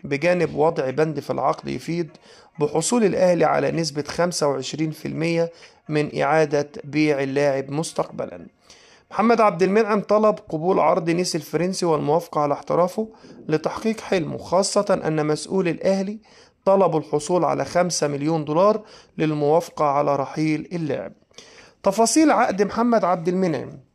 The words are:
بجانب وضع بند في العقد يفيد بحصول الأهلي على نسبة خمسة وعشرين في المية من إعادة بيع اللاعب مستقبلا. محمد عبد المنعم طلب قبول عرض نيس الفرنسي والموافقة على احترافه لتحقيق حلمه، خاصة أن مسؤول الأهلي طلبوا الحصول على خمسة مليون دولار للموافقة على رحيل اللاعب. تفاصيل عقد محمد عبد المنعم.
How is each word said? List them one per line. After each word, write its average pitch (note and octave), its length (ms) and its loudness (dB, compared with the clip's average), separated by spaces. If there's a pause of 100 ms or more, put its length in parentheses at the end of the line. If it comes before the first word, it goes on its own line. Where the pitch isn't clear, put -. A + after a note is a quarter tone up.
بجانب D3+ 520 0
وضع D3 340 0
بند D3 300 -2
في - 100 -12
العقد C#3 380 -2
يفيد D#3 420 -6 (500)
بحصول D#3+ 440 0
الأهلي F3 420 4
على C#3+ 260 2
نسبة D3 360 -4
خمسة E3+ 400 -2
وعشرين C#3+ 440 -4
في - 160 -12
المية E3 440 -2 (380)
من D3+ 320 -2
إعادة D3 480 2 (140)
بيع C#3+ 400 0
اللاعب C3+ 480 0
مستقبلا. - 760 -6 (640)
محمد A#3 300 2
عبد F#3+ 220 4
المنعم G#3 380 2
طلب G#3+ 340 2 (140)
قبول F3 300 0
عرض E3+ 300 2
نيس F3 260 0
الفرنسي F3 500 -4
والموافقة D3+ 560 0
على D3 120 0
احترافه F3 560 -2 (380)
لتحقيق D#3 520 -2
حلمه، D3 380 -2
خاصة G3 680 0
أن D#3 200 0
مسؤول F3 420 -2
الأهلي G3 520 -2 (460)
طلبوا F#3 340 4
الحصول D3+ 460 0
على C#3 200 0
خمسة F3 420 0
مليون D3 380 -2
دولار G3 360 2 (360)
للموافقة D#3 680 0
على C#3+ 300 2
رحيل D3+ 580 -2
اللاعب. D3 380 -6 (720)
تفاصيل A3+ 480 4
عقد G#3 300 2
محمد A3+ 420 2
عبد F3 240 0
المنعم. D3+ 520 -2 (160)